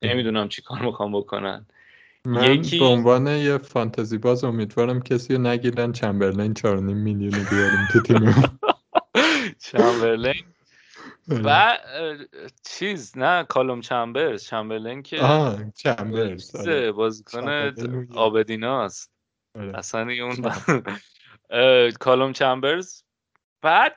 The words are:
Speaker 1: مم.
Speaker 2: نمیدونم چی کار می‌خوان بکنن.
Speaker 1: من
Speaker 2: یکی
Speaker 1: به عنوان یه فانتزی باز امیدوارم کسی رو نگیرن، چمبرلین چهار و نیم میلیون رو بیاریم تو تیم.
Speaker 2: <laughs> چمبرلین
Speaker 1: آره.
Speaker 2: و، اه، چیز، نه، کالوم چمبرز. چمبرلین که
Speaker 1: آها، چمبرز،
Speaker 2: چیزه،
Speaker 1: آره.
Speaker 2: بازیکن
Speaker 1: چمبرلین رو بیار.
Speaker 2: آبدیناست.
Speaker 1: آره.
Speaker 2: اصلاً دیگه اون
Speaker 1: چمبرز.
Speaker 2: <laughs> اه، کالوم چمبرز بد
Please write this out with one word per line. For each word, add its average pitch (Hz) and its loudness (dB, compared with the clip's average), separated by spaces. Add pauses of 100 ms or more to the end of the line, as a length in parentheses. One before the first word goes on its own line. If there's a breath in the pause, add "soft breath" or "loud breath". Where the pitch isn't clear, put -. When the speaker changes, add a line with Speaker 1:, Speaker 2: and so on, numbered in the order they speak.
Speaker 1:
مم. 117 -2
Speaker 2:
نمیدونم 113 -2
چی - -12
کار - -10
می‌خوان 104 -4
بکنن. 101 -6 (600 soft breath)
Speaker 1:
من 123 4
Speaker 2:
یکی 160 0
Speaker 1:
به 139 6
عنوان 123 4
یه 143 0
فانتزی 113 -4
باز 123 0
امیدوارم 120 -2
کسی 123 -2
رو 127 2
نگیرن، 120 0
چمبرلین 101 0
چهار 107 0
و 95 -2
نیم 98 -2
میلیون 104 -2
رو 101 -4
بیاریم 101 2
تو 117 6
تیم. 110 4 (720)
Speaker 2:
<laughs> 277 0
چمبرلین 117 2 (880 loud breath)
Speaker 1:
آره. 120 -2
Speaker 2:
و، 135 0
اه، 156 2 (460)
چیز، 175 -8
نه، 165 2
کالوم 131 -2
چمبرز. 120 -4
چمبرلین 113 -8
که 156 -6
Speaker 1:
آها، 135 2 (180)
چمبرز، 110 -4
Speaker 2:
چیزه، 175 -6
Speaker 1:
آره. 123 -2
Speaker 2:
بازیکن 110 -4
Speaker 1:
چمبرلین 131 -6
رو 127 -8
بیار. 120 -12
Speaker 2:
آبدیناست. 110 -2 (440)
Speaker 1:
آره. 98 -12
Speaker 2:
اصلاً 113 -6
دیگه 123 -8
اون 123 -6
Speaker 1:
چمبرز. 120 -4
Speaker 2:
<laughs> - -16
اه، 123 4
کالوم 127 0
چمبرز 139 -2 (600)
بد 208 4